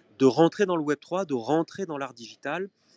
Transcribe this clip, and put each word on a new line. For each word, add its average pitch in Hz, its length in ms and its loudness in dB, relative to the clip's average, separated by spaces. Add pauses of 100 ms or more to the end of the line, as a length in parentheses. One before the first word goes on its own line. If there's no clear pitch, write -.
(180)
de 131 80 6
rentrer 165 400 4
dans 180 100 0
le 156 60 -2
Web 147 180 -2
trois, 185 240 -6
de 139 100 -6
rentrer 156 520 -2
dans 151 120 -10
l'art 127 160 -10
digital, 139 560 -10 (260)